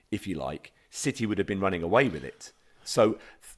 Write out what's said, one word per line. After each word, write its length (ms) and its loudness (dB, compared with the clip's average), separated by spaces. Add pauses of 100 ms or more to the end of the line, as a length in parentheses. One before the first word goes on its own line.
(120)
if 160 -6
you 80 -4
like, 380 -8 (160)
City 360 -4
would 120 0
have 100 0
been 140 -2
running 200 0
away 280 4
with 160 -8
it. 260 -16 (320)
So 340 4 (400)